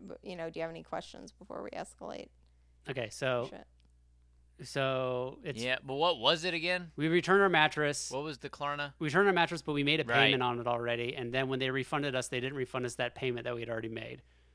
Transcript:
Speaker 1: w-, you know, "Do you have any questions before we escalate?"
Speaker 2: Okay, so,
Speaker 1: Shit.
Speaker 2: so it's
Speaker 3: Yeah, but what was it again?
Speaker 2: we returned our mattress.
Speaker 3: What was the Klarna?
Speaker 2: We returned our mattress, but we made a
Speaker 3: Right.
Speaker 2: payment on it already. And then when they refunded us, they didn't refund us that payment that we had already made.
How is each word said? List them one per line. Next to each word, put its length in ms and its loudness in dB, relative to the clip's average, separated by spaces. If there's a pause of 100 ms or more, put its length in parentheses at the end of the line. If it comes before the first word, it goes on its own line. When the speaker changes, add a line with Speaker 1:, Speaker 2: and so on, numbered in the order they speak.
Speaker 1:
w-, 220 -16
you 140 -12
know, 120 -8
"Do 120 -10
you 20 -4
have 80 -6
any 140 -14
questions 480 -10
before 300 -14
we 80 -10
escalate?" 580 -12 (600)
Speaker 2:
Okay, 220 -6
so, 400 -2
Speaker 1:
Shit. 1160 -20
Speaker 2:
so 760 -2
it's 180 -8
Speaker 3:
Yeah, 220 0
but 120 -6
what 260 2
was 240 4
it 100 0
again? 400 -2
Speaker 2:
we 140 0
returned 340 6
our 60 6
mattress. 640 4
Speaker 3:
What 100 -4
was 160 -8
the 120 -12
Klarna? 500 -6
Speaker 2:
We 60 -2
returned 200 6
our 80 6
mattress, 280 2
but 100 -4
we 100 2
made 160 4
a 60 2
Speaker 3:
Right. 220 6
Speaker 2:
payment 180 6
on 160 0
it 80 -2
already. 480 -2
And 180 -6
then 140 2
when 100 -2
they 120 0
refunded 440 -2
us, 140 -2
they 100 -4
didn't 200 -4
refund 280 -4
us 100 -6
that 200 -4
payment 280 -4
that 100 -4
we 80 -6
had 80 -8
already 180 -4
made. 340 -10 (320)